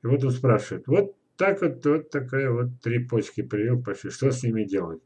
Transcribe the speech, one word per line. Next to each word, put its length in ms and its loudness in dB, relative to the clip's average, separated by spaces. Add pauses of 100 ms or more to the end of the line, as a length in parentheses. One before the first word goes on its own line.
И 40 -4
вот 180 2
он 60 2
спрашивает: 560 0
"Вот 280 2 (220)
так 240 2
вот, 240 -2
вот 260 2
такая 400 -2
вот, 320 -2
три 240 0
почки 360 -2
привил, 400 0
пошли. 280 -8
Что 200 0
с 120 -4
ними 220 0
делать? 420 -4